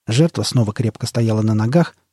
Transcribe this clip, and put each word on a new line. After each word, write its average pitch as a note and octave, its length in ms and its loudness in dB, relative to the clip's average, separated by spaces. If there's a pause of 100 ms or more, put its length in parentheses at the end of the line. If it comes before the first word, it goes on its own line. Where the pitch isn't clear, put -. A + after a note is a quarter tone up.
Жертва C#3 360 0
снова A2 300 0
крепко A2+ 340 -4
стояла A2 340 0
на A2 140 0
ногах B2 400 0 (180)